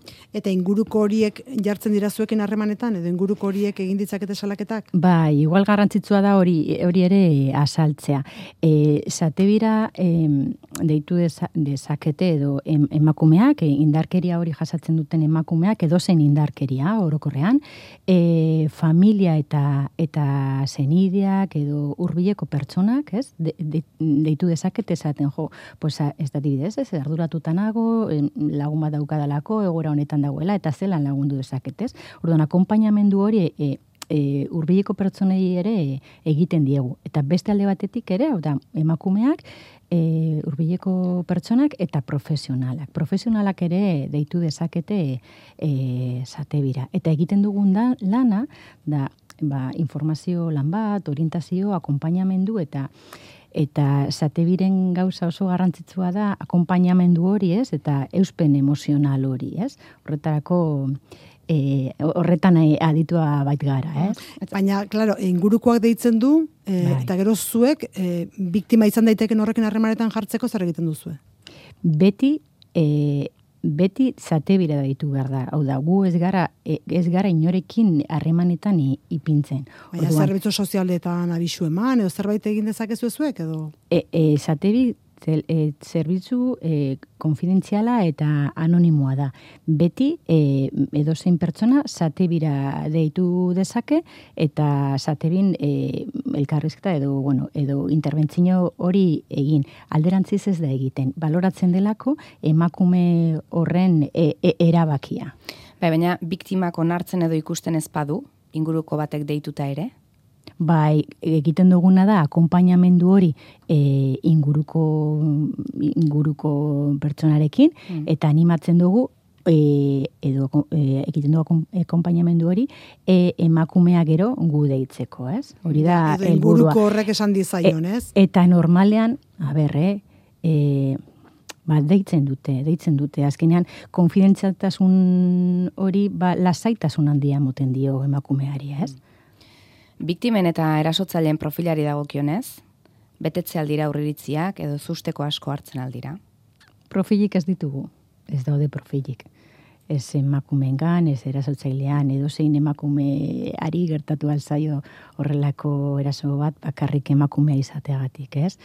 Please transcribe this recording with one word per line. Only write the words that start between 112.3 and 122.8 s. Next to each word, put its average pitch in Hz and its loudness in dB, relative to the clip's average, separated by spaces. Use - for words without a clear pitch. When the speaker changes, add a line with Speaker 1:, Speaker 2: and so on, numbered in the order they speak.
Speaker 2:
hori, 185 6
e, 139 2
inguruko, 151 2
inguruko 147 0
pertsonarekin, 156 2
Speaker 3:
Mm. 160 -6
Speaker 2:
eta 160 0
animatzen 165 4
dugu, 190 2
e, 143 2
edo, 135 -2
e, 135 0
egiten 147 0
dugu 160 2
akon-, 160 0
akonpainamendu 170 0
hori, 220 0